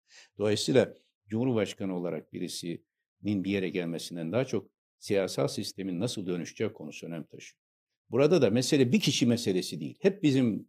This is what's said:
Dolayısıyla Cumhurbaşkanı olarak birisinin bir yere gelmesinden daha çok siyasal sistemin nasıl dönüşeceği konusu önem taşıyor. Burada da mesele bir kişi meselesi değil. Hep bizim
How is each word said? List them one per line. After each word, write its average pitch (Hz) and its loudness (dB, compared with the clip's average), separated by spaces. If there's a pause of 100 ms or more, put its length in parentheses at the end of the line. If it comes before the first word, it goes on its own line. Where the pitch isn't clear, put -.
(380)
Dolayısıyla 107 2 (340)
Cumhurbaşkanı 110 -2
olarak 85 -6
birisinin 87 -6
bir 95 -2
yere 95 0
gelmesinden 85 -6
daha 127 0
çok 110 -6 (300)
siyasal 101 0
sistemin 95 -6
nasıl 104 -4
dönüşeceği 90 -4
konusu 78 -14
önem 82 -10
taşıyor. - -20 (480)
Burada 151 6
da 110 6
mesele 127 4
bir 220 6
kişi - 2
meselesi 98 0
değil. - -8
Hep - 0
bizim 131 2